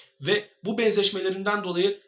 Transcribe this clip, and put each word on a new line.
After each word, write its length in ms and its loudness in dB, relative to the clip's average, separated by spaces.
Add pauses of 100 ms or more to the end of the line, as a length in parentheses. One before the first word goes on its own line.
(220)
Ve 280 -2 (140)
bu 140 -2
benzeşmelerinden 880 0
dolayı 440 0